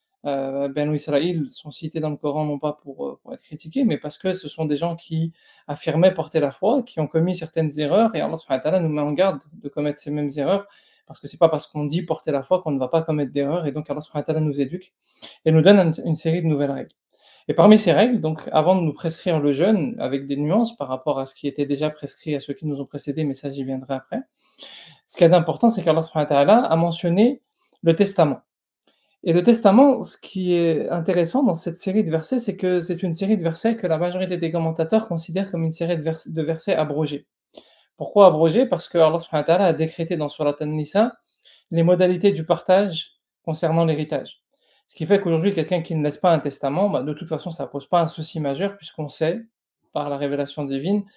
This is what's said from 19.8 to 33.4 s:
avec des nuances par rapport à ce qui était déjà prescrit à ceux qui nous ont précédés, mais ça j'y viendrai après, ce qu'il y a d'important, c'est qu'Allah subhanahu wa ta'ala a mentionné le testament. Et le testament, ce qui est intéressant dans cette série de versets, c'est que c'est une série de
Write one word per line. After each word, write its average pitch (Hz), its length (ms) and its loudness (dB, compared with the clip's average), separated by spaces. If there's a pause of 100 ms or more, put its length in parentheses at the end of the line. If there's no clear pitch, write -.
avec 139 280 -4
des 139 100 -4
nuances 190 400 0
par 135 120 -8
rapport 131 300 -4
à 135 60 -4
ce - 100 -14
qui 147 140 -8
était 143 160 -4
déjà 143 240 -2
prescrit 147 460 -8
à 139 60 -4
ceux - 120 -12
qui 156 140 -10
nous 143 160 -6
ont - 20 -6
précédés, 143 400 -6
mais 139 80 -2
ça 139 160 -10
j'y 139 160 -8
viendrai 131 300 -6
après, - 260 -8 (840)
ce - 100 -16
qu'il 175 80 6
y - 0 -
a 160 60 10
d'important, 170 400 4
c'est 196 120 -4
qu'Allah 160 200 2
subhanahu 151 240 -2
wa 143 100 0
ta'ala 170 220 6
a 202 180 2
mentionné 175 640 2 (420)
le 165 120 4
testament. 170 460 2 (800)
Et 165 120 2
le 175 80 4
testament, 226 580 6
ce - 160 -10
qui 180 380 -4
est 165 340 0
intéressant 175 540 0
dans 208 100 4
cette 165 240 -6
série 202 260 0
de 165 80 0
versets, 165 280 -2
c'est 220 180 -4
que 180 240 0
c'est 170 220 -6
une 175 100 -2
série 202 240 0
de 175 60 -6